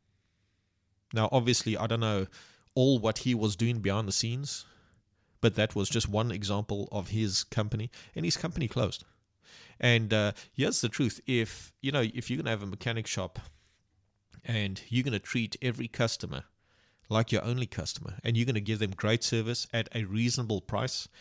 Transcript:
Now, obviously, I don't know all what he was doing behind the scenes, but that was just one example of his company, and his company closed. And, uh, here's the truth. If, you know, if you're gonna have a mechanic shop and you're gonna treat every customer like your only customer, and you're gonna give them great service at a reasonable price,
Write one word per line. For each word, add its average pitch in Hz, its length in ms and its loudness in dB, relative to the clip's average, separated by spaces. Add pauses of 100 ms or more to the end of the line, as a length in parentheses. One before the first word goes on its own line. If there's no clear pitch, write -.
(1120)
Now, 110 180 4
obviously, 117 460 4
I 113 100 0
don't 113 120 0
know 104 280 0 (460)
all 131 260 6
what 107 200 0
he 123 160 2
was 107 200 2
doing 117 240 0
behind 101 280 0
the 98 60 -2
scenes, 127 520 -4 (720)
but 113 160 4
that 107 200 2
was 101 140 0
just 113 200 0
one 107 220 2
example 101 600 -2
of 95 180 -6
his 104 340 0
company, 107 480 -2 (240)
and 160 100 -4
his 165 120 0
company 160 300 -4
closed. 107 360 -2 (760)
And, 113 340 4
uh, 104 180 4 (220)
here's - 280 2
the 120 80 2
truth. 117 380 0
If, 120 540 -2
you 135 100 -2
know, 143 100 2
if 117 280 -2
you're 123 80 -2
gonna - 120 -4
have 107 140 -2
a 101 40 -6
mechanic 110 400 -4
shop - 320 -6 (1040)
and 101 440 -2
you're 123 160 0
gonna 120 160 0
treat 117 420 -2
every 123 260 -4
customer - 580 -4 (640)
like 110 240 2
your 110 140 2
only 123 220 -2
customer, - 560 -8
and 117 120 2
you're 117 120 4
gonna 117 120 0
give 104 200 -2
them 104 100 0
great 110 340 2
service 113 480 -2
at 113 220 0
a 113 120 -2
reasonable 110 540 2
price, 110 480 -2 (140)